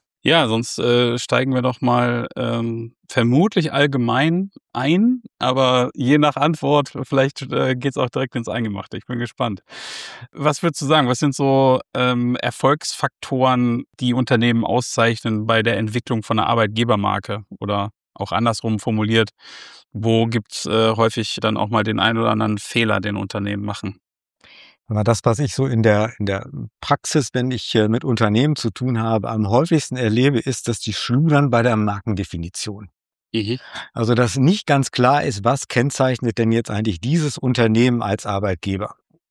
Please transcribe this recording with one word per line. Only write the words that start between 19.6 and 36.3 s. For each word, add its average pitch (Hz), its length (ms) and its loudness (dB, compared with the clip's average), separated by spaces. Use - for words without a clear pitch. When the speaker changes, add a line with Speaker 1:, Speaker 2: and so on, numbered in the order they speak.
Speaker 1:
wo 113 320 2
gibt's, 113 400 -6
äh, 110 300 2
häufig 113 440 0
dann 110 160 0
auch 104 140 -2
mal 107 140 2
den 110 160 -2
einen 113 200 2
oder 113 120 2
anderen 107 260 0
Fehler, 107 420 0
den 101 160 -4
Unternehmen 101 480 -4
machen? 101 360 -8
Speaker 2:
Aber 107 160 -2
das, 113 200 2
was 113 160 2
ich 143 140 -2
so 135 140 -2
in 113 160 2
der, 107 340 4
in 107 80 -4
der 101 240 -4
Praxis, - 520 -2
wenn 127 180 -2
ich, - 240 -6
äh, 107 120 4
mit 113 160 0
Unternehmen 120 520 2
zu 113 160 -4
tun 123 280 -2
habe, 113 300 0
am 110 180 0
häufigsten 139 500 2
erlebe, 123 420 2
ist, - 280 -4
dass 120 120 -2
die 107 140 -6
schludern 143 580 2
bei 117 100 4
der 120 140 2
Markendefinition. 101 1120 -6
Speaker 1:
Mhm. 113 280 -4
Speaker 2:
Also, 117 220 2
dass 117 220 0
nicht 156 280 2
ganz 139 240 2
klar 131 340 2
ist, 101 200 -4
was 123 240 0
kennzeichnet 127 720 0